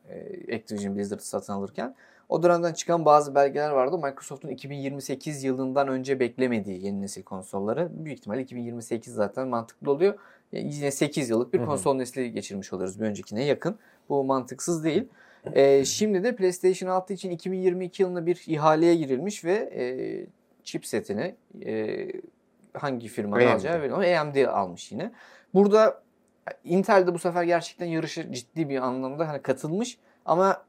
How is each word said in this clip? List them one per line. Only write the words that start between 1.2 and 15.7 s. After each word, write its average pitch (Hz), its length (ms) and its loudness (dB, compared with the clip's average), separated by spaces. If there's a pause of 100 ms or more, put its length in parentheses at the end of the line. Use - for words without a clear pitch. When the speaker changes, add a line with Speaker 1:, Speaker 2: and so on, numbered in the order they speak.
Speaker 1:
satın 104 260 -6
alırken. 101 420 -8 (340)
O 165 140 0
dönemden 170 300 4
çıkan 170 320 -2
bazı 147 300 6
belgeler 143 360 2
vardı. 139 280 2
Microsoft'un 139 500 -8
iki 135 220 -10
bin 143 60 -8
yirmi 139 260 -6
sekiz 135 420 -6
yılından 131 440 0
önce 131 320 0
beklemediği 113 640 -2
yeni 98 180 -4
nesil 98 200 -10
konsolları. 101 680 -4
Büyük 160 280 -10
ihtimalle 113 240 -6
iki 127 140 -14
bin 120 60 -8
yirmi 117 200 -10
sekiz 117 320 -8
zaten 117 340 -2
mantıklı 117 420 -4
oluyor. 180 240 2 (380)
E, - 80 -8
yine 143 300 -4
sekiz 143 400 0
yıllık 113 220 2
bir 185 60 4
Speaker 2:
Hı 123 40 -2
hı. 117 40 -2
Speaker 1:
konsol 143 280 0
nesli 127 380 -4
geçirmiş 101 400 -8
oluyoruz 95 280 -4
bir 110 60 0
öncekine 104 380 -4
yakın. 147 340 0 (300)
Bu 139 160 0
mantıksız 135 600 -2
değil. 165 240 0 (440)
E, 139 320 8